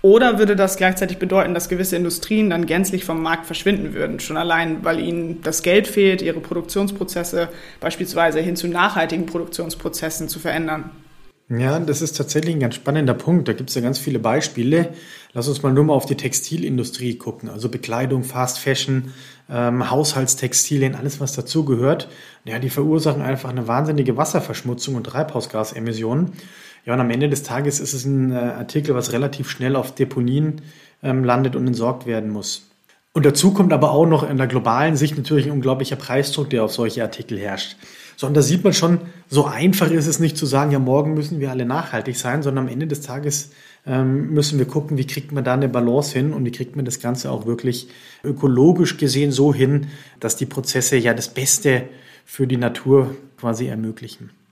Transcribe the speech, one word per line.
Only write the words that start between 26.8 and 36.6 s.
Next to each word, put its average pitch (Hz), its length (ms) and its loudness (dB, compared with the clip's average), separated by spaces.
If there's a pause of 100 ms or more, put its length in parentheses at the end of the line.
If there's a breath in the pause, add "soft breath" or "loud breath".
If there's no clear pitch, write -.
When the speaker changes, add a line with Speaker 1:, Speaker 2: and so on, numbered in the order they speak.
Speaker 2:
Ja, 117 80 -2
und 127 60 0
am 123 100 0
Ende 131 200 0
des 139 140 -2
Tages 143 360 -2
ist - 140 -6
es 127 120 -8
ein, 135 260 2
äh, 127 40 -2
Artikel, 123 580 -2
was 123 200 -2
relativ 135 360 -4
schnell 127 260 -2
auf - 200 -4
Deponien, 135 680 0 (400 loud breath)
ähm, 131 220 0
landet 127 320 2
und 127 100 -2
entsorgt 123 400 -2
werden 110 240 -4
muss. 104 400 -8 (440 soft breath)
Und 147 120 2
dazu 147 280 6
kommt 190 180 6
aber 147 200 4
auch 151 160 6
noch 151 200 4
in 139 100 -2
der 131 100 2
globalen 127 480 2
Sicht 143 220 0
natürlich 147 280 2
ein 147 60 -2
unglaublicher 131 440 0
Preisdruck, 139 540 -2
der 117 140 0